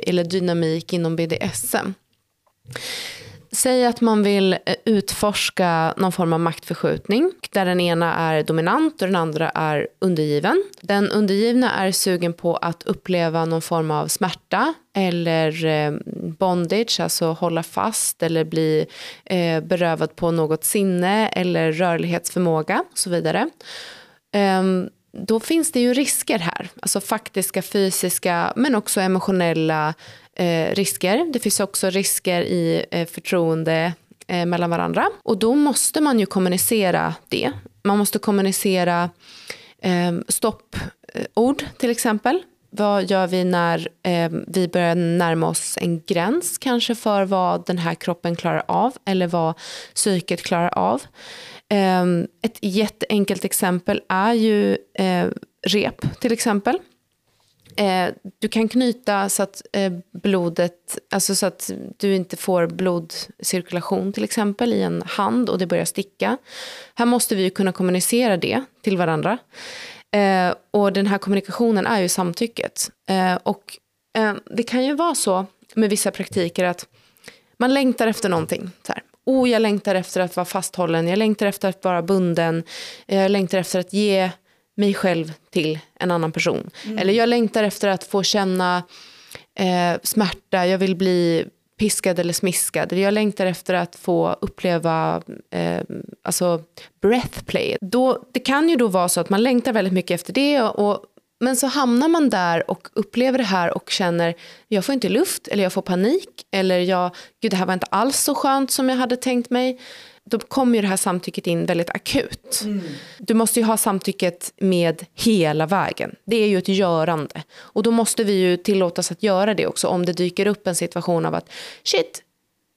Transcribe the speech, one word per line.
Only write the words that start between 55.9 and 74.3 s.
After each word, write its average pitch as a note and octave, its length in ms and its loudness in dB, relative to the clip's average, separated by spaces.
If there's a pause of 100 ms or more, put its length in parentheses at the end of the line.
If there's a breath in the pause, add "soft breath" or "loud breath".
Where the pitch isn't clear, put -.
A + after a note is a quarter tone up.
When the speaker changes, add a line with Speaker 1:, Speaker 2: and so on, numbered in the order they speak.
Speaker 1:
till A#3 120 0
exempel. A#3 480 0 (960)
Eh, F#3 340 0 (300)
du G#3+ 80 -2
kan A3 200 0
knyta A#3 600 0
så G3 140 -2
att, - 180 -8 (120)
eh, G3 200 0 (300)
blodet, F3 720 0 (140)
alltså G3 240 0
så G3+ 100 0
att F#3+ 260 -6 (260)
du G3 180 0
inte F3+ 220 -4
får F3 300 2
blodcirkulation, F3+ 1500 -4
till G#3 100 -4
exempel, G#3+ 500 0
i G3+ 80 0
en E3+ 240 -2
hand G#3+ 440 0
och F#3+ 80 0
det F3+ 100 -2
börjar E3+ 180 0
sticka. G3+ 520 -4 (580 loud breath)
Här A#3 100 2
måste A#3+ 300 2
vi F#3+ 80 2
ju F#3 60 0
kunna F#3+ 220 0
kommunicera F#3 640 2
det B3+ 260 -2 (180)
till G3+ 160 0
varandra. E3 400 0 (760 loud breath)
Eh, F#3+ 420 4 (160)
och G3+ 220 4
den G3 140 2
här G3 100 2
kommunikationen G3 680 0
är G#3 140 0
ju F3 80 2
samtycket. - 800 -4 (180)
Eh, F#3 260 2
och, - 420 -6 (400)
eh, G#3+ 160 2 (120)